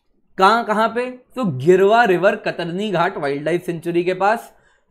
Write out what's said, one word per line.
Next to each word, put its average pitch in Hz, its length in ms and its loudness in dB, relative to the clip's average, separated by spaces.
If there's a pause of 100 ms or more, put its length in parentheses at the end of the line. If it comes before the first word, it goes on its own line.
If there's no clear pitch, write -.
(380)
कहाँ, 220 280 4
कहाँ 214 240 0
पे? 247 220 -6
तो 247 460 -6
गिरवा 190 460 4
रिवर 190 320 2
कतरनी 175 560 -6
घाट 180 260 -2
वाइल्ड 143 260 -4
लाइफ 170 220 -2
सेंचुरी 170 380 -4
के 180 100 -2
पास, 202 400 -2 (380)